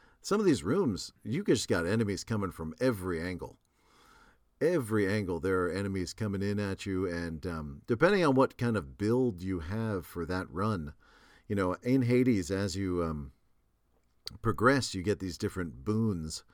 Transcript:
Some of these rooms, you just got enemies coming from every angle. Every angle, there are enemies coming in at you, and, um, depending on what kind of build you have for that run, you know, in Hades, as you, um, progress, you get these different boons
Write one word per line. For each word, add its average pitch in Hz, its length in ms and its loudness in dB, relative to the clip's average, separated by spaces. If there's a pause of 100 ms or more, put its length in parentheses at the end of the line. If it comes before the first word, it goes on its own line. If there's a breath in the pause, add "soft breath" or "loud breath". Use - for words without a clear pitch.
(220 soft breath)
Some 208 180 0
of 208 60 2
these 110 180 4
rooms, 131 480 0 (100)
you 143 220 -4
just 147 240 2
got 87 180 2
enemies 101 380 0
coming 101 260 -2
from 80 300 -10
every 92 400 0
angle. 87 380 -8 (1040 soft breath)
Every 113 480 2
angle, 90 300 0
there 92 240 2
are 87 60 0
enemies 95 420 -4
coming 98 300 -4
in 101 180 0
at 98 240 -4
you, 95 240 0
and, 85 380 -4
um, 76 400 -8
depending 170 380 4
on 139 100 4
what 131 240 2
kind 120 180 2
of 69 220 -6
build 110 440 2
you 92 180 -2
have 101 440 -4
for 85 220 -8
that 90 240 -4
run, 87 420 -2 (560 soft breath)
you 104 80 0
know, 92 260 2
in 127 200 4
Hades, 120 480 4
as 95 260 -2
you, 90 260 0
um, 76 300 -4 (1120)
progress, 117 520 4
you 95 80 -4
get 98 160 0
these 92 200 -6
different 85 440 -4
boons 104 720 -2